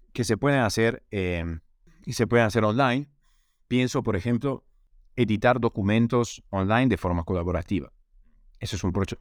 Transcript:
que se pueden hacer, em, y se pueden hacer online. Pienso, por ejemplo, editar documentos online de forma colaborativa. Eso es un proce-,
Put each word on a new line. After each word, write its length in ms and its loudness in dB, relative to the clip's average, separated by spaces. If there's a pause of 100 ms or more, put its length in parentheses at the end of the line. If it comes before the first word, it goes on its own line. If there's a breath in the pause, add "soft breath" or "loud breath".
(140)
que 100 -4
se 140 0
pueden 220 0
hacer, 500 0
em, 500 -4 (460)
y 80 -8
se 140 0
pueden 180 4
hacer 180 0
online. 460 0 (580)
Pienso, 360 0
por 120 0
ejemplo, 480 -2 (520)
editar 440 2
documentos 920 0
online 380 2
de 100 2
forma 260 -2
colaborativa. 680 -4 (680)
Eso 160 -6
es 80 -6
un 100 0
proce-, 280 -4